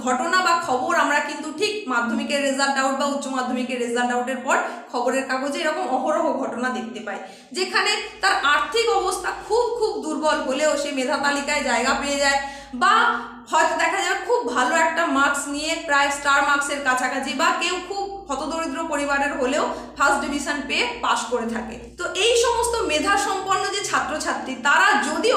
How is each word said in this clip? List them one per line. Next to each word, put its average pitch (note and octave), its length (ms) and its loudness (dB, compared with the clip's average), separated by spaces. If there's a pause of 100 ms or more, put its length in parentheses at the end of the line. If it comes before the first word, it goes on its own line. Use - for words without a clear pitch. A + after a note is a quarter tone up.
ঘটনা E4 420 0
বা E4 80 4 (140)
খবর B3+ 260 0 (100)
আমরা C#4+ 160 4 (100)
কিন্তু - 180 -8 (120)
ঠিক G#4+ 140 0 (180)
মাধ্যমিকের B3 560 0
রেজাল্ট C4+ 340 0
আউট C4+ 200 2
বা C#4+ 120 2
উচ্চ C#4 120 -4 (120)
মাধ্যমিকের B3 480 -2
রেজাল্ট B3 300 0
আউটের B3 300 -2
পর D4+ 120 2 (340)
খবরের B3+ 380 0
কাগজে C#4 320 -2
এরকম D#4 240 0 (100)
অহরহ D#4 300 2 (160)
ঘটনা A#3 260 -2 (100)
দেখতে A3+ 280 -8
পাই, F#3+ 140 -8 (380)
যেখানে F#4+ 340 0 (300)
তার F#4+ 140 2 (180)
আর্থিক A4 340 2 (120)
অবস্থা F#4 300 -2 (160)
খুব, A4+ 200 2 (140)
খুব G#4+ 120 2 (120)
দুর্বল D4+ 340 0 (100)
হলেও D4 240 2 (100)
সে D4 160 -2
মেধা C4+ 280 0
তালিকায় C#4+ 440 0
জায়গা B3 320 2
পেয়ে C#4+ 220 0
যায় C#4 160 4 (420)
বা G4 140 6 (560)
হয়তো E4 220 4 (100)
দেখা F4 200 0
যাবে F#4 240 0
খুব A#4+ 120 4 (160)
ভালো B3+ 180 2 (120)
একটা E4 180 2 (120)
মার্কস C#4+ 280 2 (100)
নিয়ে D4+ 180 -2 (160)
প্রায় C#4+ 300 4
স্টার C#4+ 300 2
মার্কসের C#4+ 400 0
কাছাকাছি, B3+ 440 0 (100)
বা E4+ 80 4 (120)
কেউ F4+ 140 0 (120)
খুব G4 160 -4 (240)
হতদরিদ্র D4+ 520 -4 (120)
পরিবারের C#4+ 480 0
হলেও C#4 240 2 (340)
ফার্স্ট C#4 260 4
ডিভিশন D4 340 -4 (100)
পেয়ে D#4+ 180 0 (180)
পাশ B3+ 160 2 (120)
করে A3+ 220 -2
থাকে। - 220 -6 (240)
তো F4+ 40 -4 (200)
এই A#4+ 100 4 (120)
সমস্ত A#4 280 2 (160)
মেধা F4 240 2 (140)
সম্পন্ন F#4+ 360 0 (120)
যে G4+ 140 -2
ছাত্রছাত্রী, C4 640 -2 (140)
তারা E4+ 200 6 (200)
যদি E4 280 0